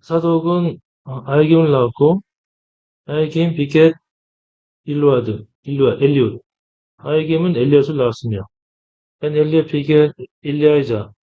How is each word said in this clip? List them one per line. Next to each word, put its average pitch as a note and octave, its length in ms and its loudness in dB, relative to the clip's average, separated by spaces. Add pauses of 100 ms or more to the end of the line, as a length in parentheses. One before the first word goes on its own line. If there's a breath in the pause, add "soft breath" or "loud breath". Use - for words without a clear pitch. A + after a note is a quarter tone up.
사독은, E3 760 -2 (260)
어, C3+ 220 -12
아이김을 D#3 440 4
낳았고, C#3+ 520 0 (840)
아이김 D#3 500 -2
비겟 D#3 360 4 (920)
일루아드, C3+ 600 -2 (200)
일루아, C3+ 360 -2
엘리웃. C#3 400 0 (560)
아이김은 D#3+ 600 -2
엘리엇을 C#3+ 400 2
낳았으며, A2+ 500 -4 (760)
and D3+ 160 -4
엘리엇 D#3 280 0
비겟 D3+ 460 0 (280)
일리아이자. C#3+ 720 -2 (120)